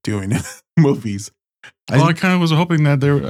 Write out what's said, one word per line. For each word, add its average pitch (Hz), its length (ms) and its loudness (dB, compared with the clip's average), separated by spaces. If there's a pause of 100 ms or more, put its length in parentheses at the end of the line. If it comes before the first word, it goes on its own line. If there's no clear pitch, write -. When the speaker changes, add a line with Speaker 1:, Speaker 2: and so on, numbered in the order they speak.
Speaker 1:
doing 101 300 -4 (240)
<laughs> - 200 -20
movies. 107 540 0 (580)
I - 100 0
Speaker 2:
Well, 147 40 6
I 160 60 4
Speaker 1:
think 165 100 -2
Speaker 2:
kind 185 160 0
of 180 60 2
was 165 100 0
hoping 160 320 0
that 143 180 2
there 143 300 0